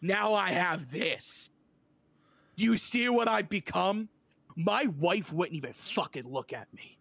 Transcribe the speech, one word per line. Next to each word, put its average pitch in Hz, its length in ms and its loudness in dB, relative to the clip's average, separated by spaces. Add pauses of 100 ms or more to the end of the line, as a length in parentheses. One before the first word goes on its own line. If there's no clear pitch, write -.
Now 208 320 2
I 196 180 2
have 170 400 0
this. - 580 -4 (1040)
Do 202 80 -2
you 226 140 6
see 240 320 2
what 240 180 4
I've 214 220 2
become? 202 600 0 (460)
My 208 300 2 (140)
wife 175 340 0
wouldn't 165 240 -2
even 131 160 -8
fucking - 560 -6
look 131 240 -6
at 117 200 -12
me. - 280 -20